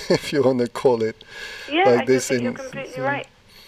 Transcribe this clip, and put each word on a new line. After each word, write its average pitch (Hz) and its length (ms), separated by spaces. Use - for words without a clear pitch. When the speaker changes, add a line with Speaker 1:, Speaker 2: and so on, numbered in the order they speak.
Speaker 1:
if - 240
you 147 100
wanna 123 260
call 120 340
it 110 140
Speaker 2:
Yeah, 330 140
Speaker 1:
like 120 180
Speaker 2:
I - 20
Speaker 1:
this 131 240
Speaker 2:
think 131 100
Speaker 1:
in, 120 60
Speaker 2:
you're 120 100
completely - 480
Speaker 1:
mm. - 40
Speaker 2:
right. 277 200